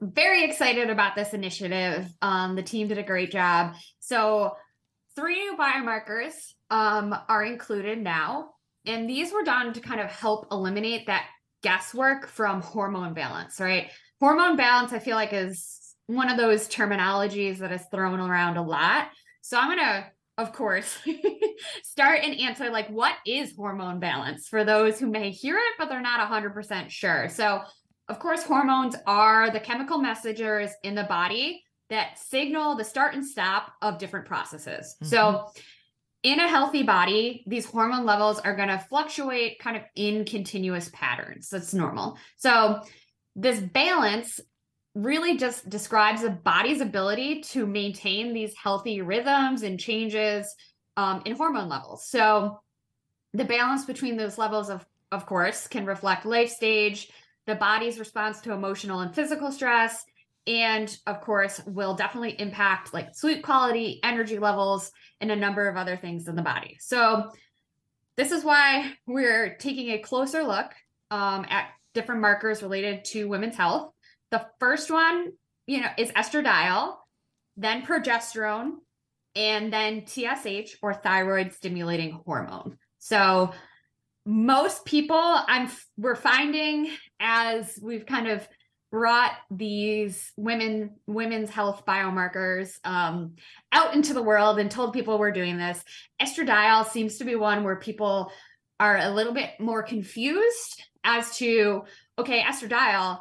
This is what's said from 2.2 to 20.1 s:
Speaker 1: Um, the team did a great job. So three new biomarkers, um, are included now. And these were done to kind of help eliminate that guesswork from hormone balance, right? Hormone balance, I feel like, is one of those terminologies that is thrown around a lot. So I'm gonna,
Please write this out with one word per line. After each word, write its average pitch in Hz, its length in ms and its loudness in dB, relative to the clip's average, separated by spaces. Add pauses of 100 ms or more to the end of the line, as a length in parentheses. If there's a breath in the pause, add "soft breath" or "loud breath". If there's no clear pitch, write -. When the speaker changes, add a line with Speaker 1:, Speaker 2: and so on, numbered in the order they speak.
Speaker 1:
Um, 185 320 0
the 185 80 -4
team 214 240 -4
did 208 120 -2
a 202 40 -4
great 185 300 -2
job. 175 420 4 (240 loud breath)
So 214 580 2 (600 loud breath)
three 339 240 -2
new 403 160 -6
biomarkers, 247 760 -2 (380)
um, 214 440 2 (140)
are 214 160 4
included 220 540 -4
now. 196 520 -2 (360)
And 226 220 -4
these 311 240 -4
were 403 100 0
done 247 300 0
to 233 80 -10
kind 233 200 -6
of 196 100 -4
help 214 420 -2
eliminate 208 540 -2
that 185 200 0 (360)
guesswork 262 640 2
from 202 320 -2
hormone 185 540 -4
balance, 90 440 -8
right? 185 320 0 (300 loud breath)
Hormone 311 360 6
balance, 247 360 4
I 226 60 -4
feel 220 180 -2
like, 208 160 0
is 190 640 -6 (100)
one 254 220 0
of 240 80 0
those 214 320 4
terminologies 196 920 0
that 185 140 -6
is 180 180 -6
thrown 185 300 0
around 175 360 2
a 170 60 0
lot. 165 460 2 (320 soft breath)
So - 180 -2
I'm 269 120 2
gonna, 233 420 0 (240)